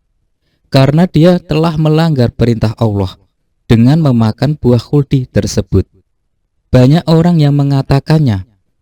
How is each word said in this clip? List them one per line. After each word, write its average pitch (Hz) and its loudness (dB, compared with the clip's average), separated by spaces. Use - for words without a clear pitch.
Karena 143 2
dia 175 2
telah 160 -4
melanggar 156 0
perintah 113 -2
Allah 101 -4
dengan 123 2
memakan 127 -2
buah 120 0
khuldi 139 -2
tersebut. - -4
Banyak 131 2
orang 165 2
yang 147 2
mengatakannya, 139 -2